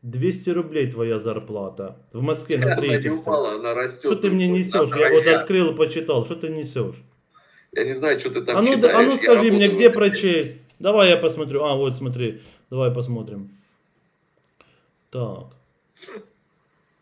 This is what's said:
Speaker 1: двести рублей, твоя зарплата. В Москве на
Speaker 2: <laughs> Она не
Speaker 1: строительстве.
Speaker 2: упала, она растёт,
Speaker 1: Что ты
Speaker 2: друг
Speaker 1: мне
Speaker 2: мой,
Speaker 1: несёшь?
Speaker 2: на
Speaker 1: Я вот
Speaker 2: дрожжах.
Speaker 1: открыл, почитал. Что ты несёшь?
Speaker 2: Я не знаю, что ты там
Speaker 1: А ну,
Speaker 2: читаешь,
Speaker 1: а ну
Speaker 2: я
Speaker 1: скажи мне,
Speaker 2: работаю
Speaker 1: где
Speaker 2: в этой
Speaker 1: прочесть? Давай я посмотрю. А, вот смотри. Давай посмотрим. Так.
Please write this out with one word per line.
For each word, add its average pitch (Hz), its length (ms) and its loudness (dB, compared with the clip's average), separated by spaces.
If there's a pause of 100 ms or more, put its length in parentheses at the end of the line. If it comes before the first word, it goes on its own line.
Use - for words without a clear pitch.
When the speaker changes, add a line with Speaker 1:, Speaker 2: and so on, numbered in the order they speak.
Speaker 1:
двести 135 480 -4
рублей, 160 400 -2
твоя 117 280 -4
зарплата. 104 760 -8 (160)
В 117 100 -8
Москве 151 340 -4
на 127 80 0
Speaker 2:
<laughs> - 20 2
Она 123 80 2
не - 20 -4
Speaker 1:
строительстве. 127 360 -2
Speaker 2:
упала, 110 440 -4
она 117 180 -6
растёт, 127 380 -4
Speaker 1:
Что - 40 0
ты 208 60 -6
Speaker 2:
друг 190 120 0
Speaker 1:
мне 185 140 2
Speaker 2:
мой, 180 100 0
Speaker 1:
несёшь? 185 320 0
Speaker 2:
на - 80 -6
Speaker 1:
Я 151 140 4
вот 156 100 6
Speaker 2:
дрожжах. 160 200 4
Speaker 1:
открыл, 175 340 0
почитал. 156 480 -2
Что 170 120 -8
ты 160 120 -8
несёшь? 127 480 -8 (760)
Speaker 2:
Я 113 120 -2
не 131 80 -4
знаю, 135 260 0
что 127 120 -6
ты 123 120 -4
там 123 140 -2
Speaker 1:
А 202 60 4
ну, 262 140 4
Speaker 2:
читаешь, 226 180 6
Speaker 1:
а 240 80 6
ну 269 100 4
Speaker 2:
я 247 60 0
Speaker 1:
скажи 233 220 6 (120)
мне, 202 140 4
Speaker 2:
работаю 196 80 4
Speaker 1:
где 208 140 4
Speaker 2:
в - 20 2
этой 233 40 0
Speaker 1:
прочесть? 190 680 0 (180)
Давай 196 320 4
я 165 60 6
посмотрю. 156 480 -2
А, 143 120 0
вот 135 180 -2
смотри. 123 460 -6 (300)
Давай 127 200 -2
посмотрим. 110 600 -8 (1600)
Так. 110 360 -10 (1600)